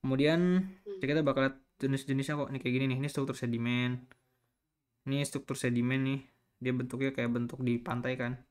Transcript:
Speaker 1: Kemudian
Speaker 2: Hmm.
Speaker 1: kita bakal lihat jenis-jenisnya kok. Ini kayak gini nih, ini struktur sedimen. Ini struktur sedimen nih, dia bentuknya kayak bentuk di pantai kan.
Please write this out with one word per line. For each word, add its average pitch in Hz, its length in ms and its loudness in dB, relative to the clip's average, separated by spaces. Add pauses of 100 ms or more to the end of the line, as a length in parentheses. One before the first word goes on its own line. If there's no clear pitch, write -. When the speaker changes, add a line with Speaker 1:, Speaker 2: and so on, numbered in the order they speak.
Speaker 1:
Kemudian 165 640 4 (160)
Speaker 2:
Hmm. 202 160 -10
Speaker 1:
kita 151 240 2
bakal 135 240 2
lihat 135 80 -4 (240)
jenis-jenisnya 135 560 0
kok. 143 160 -4
Ini 135 80 -4
kayak 123 160 0
gini 135 160 2
nih, 127 80 0
ini 143 80 -2
struktur 135 300 -2
sedimen. 123 680 0 (1040)
Ini 139 160 0
struktur 139 320 -6
sedimen 123 480 2
nih, 135 160 0 (400)
dia 127 160 0
bentuknya 127 400 -2
kayak 120 160 0
bentuk 120 320 -2
di 120 160 2
pantai 127 400 -4
kan. 123 160 -2 (140)